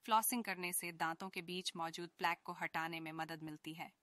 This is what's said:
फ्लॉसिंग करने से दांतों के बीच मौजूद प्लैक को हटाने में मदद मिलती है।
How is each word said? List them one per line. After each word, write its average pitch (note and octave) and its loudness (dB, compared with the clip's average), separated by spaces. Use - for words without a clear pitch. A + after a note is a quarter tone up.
फ्लॉसिंग A3+ 6
करने F3+ 0
से F3 0
दांतों E3 0
के F#3 -4
बीच F3+ -4
मौजूद E3 -2
प्लैक E3+ 2
को F3 -6
हटाने E3 -2
में D#3+ -6
मदद D#3+ -4
मिलती D#3 -6
है। E3 -10